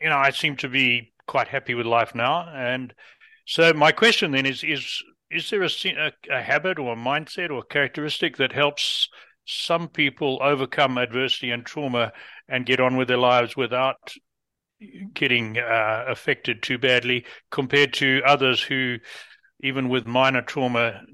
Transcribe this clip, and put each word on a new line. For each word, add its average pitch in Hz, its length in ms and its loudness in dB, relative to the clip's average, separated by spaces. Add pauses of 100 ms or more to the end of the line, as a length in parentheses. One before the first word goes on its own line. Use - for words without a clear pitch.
you 156 80 0
know, 147 80 2
I 139 140 4
seem 143 260 -2
to 139 120 -6
be 123 440 0 (140)
quite 127 200 0
happy 131 280 -4
with 120 100 -2
life 117 300 2
now. 147 340 -2
And 127 440 -6 (520)
so 165 280 4
my 156 180 6
question 220 400 4
then 135 140 0
is, 135 180 -4
is, 147 400 -6 (260)
is 160 200 -6
there 202 140 0
a 156 60 0
se-, - 260 -4
a, 151 160 -2 (200)
a 127 100 -2
habit 156 380 -2
or 123 140 -2
a 113 40 -8
mindset 151 540 -4
or 123 120 -6
characteristic 147 760 -2
that 131 140 2
helps - 580 0 (360)
some 170 420 -2
people 139 540 -2
overcome 135 560 2
adversity 123 540 -2
and 120 140 -6
trauma 123 460 -2 (360)
and 123 180 -4
get 127 140 2
on 127 180 4
with 127 100 0
their 123 100 2
lives 123 380 4
without 127 600 -2 (960)
getting, 117 460 0
uh, 113 480 0
affected 123 560 -4
too 127 160 -2
badly 123 460 2 (260)
compared 143 420 2
to 135 320 2
others 131 360 4
who, 127 360 -2 (640)
even 135 260 -4
with 123 200 -2
minor 127 340 2
trauma, 120 600 -2 (120)